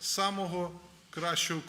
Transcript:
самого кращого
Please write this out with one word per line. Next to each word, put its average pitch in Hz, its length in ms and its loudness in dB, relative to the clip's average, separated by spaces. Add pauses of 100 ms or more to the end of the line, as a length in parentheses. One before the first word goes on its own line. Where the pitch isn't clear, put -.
самого 180 800 0 (300)
кращого 165 580 2